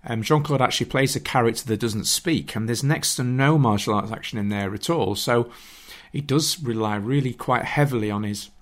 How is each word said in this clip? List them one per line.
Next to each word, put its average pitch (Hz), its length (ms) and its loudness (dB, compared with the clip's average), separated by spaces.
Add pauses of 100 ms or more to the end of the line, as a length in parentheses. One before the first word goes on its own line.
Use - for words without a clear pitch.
um, 113 180 -4
Jean-Claude 147 380 2
actually 123 260 2
plays 139 280 0
a 127 60 -2
character 117 460 0
that 110 120 0
doesn't 110 280 -2
speak, 117 500 -2
and 113 120 -2
there's 117 140 -2
next - 320 0
to 131 80 -4
no 135 340 4
martial 110 380 4
arts 104 160 0
action - 300 -8
in 101 80 -2
there 101 260 -2
at - 160 -6
all, 107 240 0
so 120 340 0 (640)
he 139 100 -4
does 147 400 0
rely 110 360 -2
really 127 360 0
quite - 340 -2
heavily 127 440 0
on 104 140 -2
his 104 260 -6 (120)